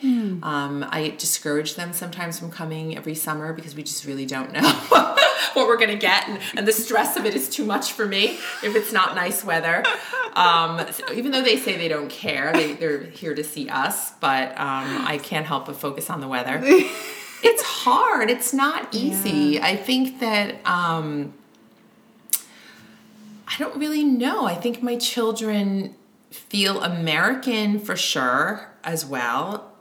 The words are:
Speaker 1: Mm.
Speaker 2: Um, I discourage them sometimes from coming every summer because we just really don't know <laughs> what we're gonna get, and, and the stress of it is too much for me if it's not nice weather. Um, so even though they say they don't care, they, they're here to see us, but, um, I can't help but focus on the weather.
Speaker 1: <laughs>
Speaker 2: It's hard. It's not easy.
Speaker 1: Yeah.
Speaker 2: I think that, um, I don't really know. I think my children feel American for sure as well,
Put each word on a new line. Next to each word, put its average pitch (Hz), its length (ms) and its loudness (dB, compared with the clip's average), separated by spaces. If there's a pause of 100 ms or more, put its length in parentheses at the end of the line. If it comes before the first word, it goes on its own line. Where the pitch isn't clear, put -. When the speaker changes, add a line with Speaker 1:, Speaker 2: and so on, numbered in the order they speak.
Speaker 1:
Mm. 214 400 0
Speaker 2:
Um, 143 480 -2
I 156 260 -2
discourage 151 580 -2
them 175 180 -8
sometimes 170 440 -8
from 170 140 -10
coming 160 440 -6
every 156 200 -8
summer 156 380 -4
because 160 200 -12
we 151 80 -12
just - 240 -8
really 135 220 -6
don't 131 240 -4
know 147 100 -2
<laughs> - 280 2 (640)
what 247 140 4
we're 226 100 6
gonna 214 180 4
get, 196 320 2
and, 208 100 -6 (180)
and 202 120 0
the 220 60 4
stress 220 440 0
of 214 80 -2
it 208 80 2
is - 160 -2
too - 160 -4
much - 280 -2
for 220 120 -2
me 202 320 0 (240)
if 208 140 -2
it's 208 160 2
not 185 240 2
nice 185 280 -2
weather. 165 400 2 (520)
Um, 165 560 4
so - 220 -6
even 247 180 -2
though 262 100 2
they 254 160 4
say 196 200 -2
they 165 100 -2
don't 147 220 -2
care, 147 440 -2
they, 151 200 2
they're 147 300 -2
here 165 320 -8
to 151 80 -4
see 151 260 -8
us, - 500 -2
but, 135 300 2 (100)
um, 135 480 -4
I 147 140 -2
can't 156 240 -4
help 143 200 -4
but 143 100 -10
focus 147 340 -8
on 143 120 -6
the 135 60 -8
weather. 127 360 -2
Speaker 1:
<laughs> 294 260 8 (540)
Speaker 2:
It's 453 200 6
hard. 262 680 2
It's 247 240 0
not 285 400 0
easy. 190 640 2
Speaker 1:
Yeah. - 80 -2
Speaker 2:
I 190 100 2
think 262 440 0
that, 208 440 0
um, 165 720 0 (2250)
I - 100 -6
don't - 200 -6
really 302 260 0
know. 269 420 2
I 175 100 0
think 240 280 -2
my 240 140 0
children 214 960 0 (340)
feel 196 540 0
American 208 960 2
for - 160 -4
sure 147 760 0 (140)
as 160 220 -4
well, 135 760 -4